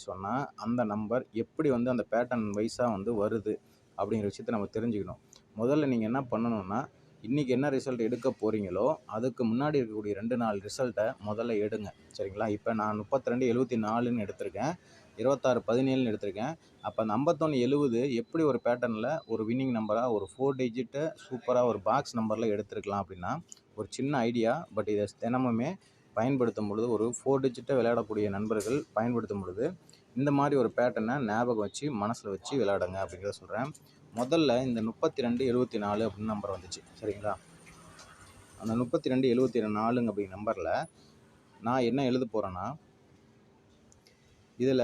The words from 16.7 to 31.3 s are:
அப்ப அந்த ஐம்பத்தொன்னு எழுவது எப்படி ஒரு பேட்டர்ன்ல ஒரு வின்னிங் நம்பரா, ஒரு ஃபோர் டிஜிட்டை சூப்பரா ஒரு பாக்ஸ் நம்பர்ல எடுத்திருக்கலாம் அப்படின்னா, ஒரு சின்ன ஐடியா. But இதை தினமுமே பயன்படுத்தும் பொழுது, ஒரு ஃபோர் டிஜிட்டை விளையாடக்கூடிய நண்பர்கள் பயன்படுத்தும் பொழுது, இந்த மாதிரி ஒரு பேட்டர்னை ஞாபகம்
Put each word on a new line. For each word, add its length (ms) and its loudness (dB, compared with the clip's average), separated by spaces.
அப்ப 220 -4
அந்த 140 0
ஐம்பத்தொன்னு 420 2
எழுவது 420 4
எப்படி 280 0
ஒரு 200 4
பேட்டர்ன்ல 460 0
ஒரு 220 -2
வின்னிங் 280 0
நம்பரா, 340 0
ஒரு 200 0
ஃபோர் 300 0
டிஜிட்டை 420 -2
சூப்பரா 460 2
ஒரு 80 0
பாக்ஸ் 400 0
நம்பர்ல 340 0
எடுத்திருக்கலாம் 500 -4
அப்படின்னா, 280 -6
ஒரு 140 -6
சின்ன 240 -4
ஐடியா. 240 2
But 140 -2
இதை 180 2
தினமுமே 500 0
பயன்படுத்தும் 540 2
பொழுது, 260 0
ஒரு 100 2
ஃபோர் 260 2
டிஜிட்டை 320 -2
விளையாடக்கூடிய 540 2
நண்பர்கள் 500 0
பயன்படுத்தும் 480 0
பொழுது, 240 -4
இந்த 160 2
மாதிரி 300 4
ஒரு 140 4
பேட்டர்னை 400 2
ஞாபகம் 400 0